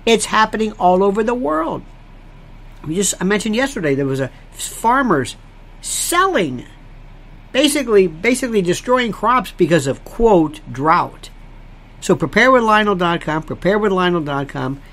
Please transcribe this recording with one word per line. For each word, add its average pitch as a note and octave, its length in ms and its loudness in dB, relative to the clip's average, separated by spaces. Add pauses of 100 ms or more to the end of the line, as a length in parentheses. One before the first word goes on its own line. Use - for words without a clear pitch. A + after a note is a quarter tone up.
it's A3+ 200 2
happening G#3+ 480 0
all F#3 300 4
over G3+ 180 2
the A#3+ 140 -2
world. D4 480 -4 (1040)
We D#3 80 -4
just, F#3+ 240 0
I F#3 40 -4
mentioned G#3 320 -2
yesterday A3+ 380 -2
there C#3 120 0
was C3+ 140 -2
a B2+ 120 -4 (200)
farmers A3+ 840 -2 (460)
selling, C#4+ 840 -2 (880)
basically, B3+ 560 2
basically A3 540 -2
destroying A#3 500 -2
crops A#3+ 400 -2
because D#3 340 2
of, B2+ 200 -4
quote, F3+ 560 2 (100)
drought. C#3+ 580 0 (680)
So - 160 0
prepare G#3+ 360 2
with B3+ 120 4
Lionel G#3+ 320 2
dot E3+ 260 -2
com, D#3+ 220 -4
prepare - 340 -2
with G#3 140 0
Lionel F3+ 300 2
dot C#3+ 260 -4
com. C3+ 340 -6 (120)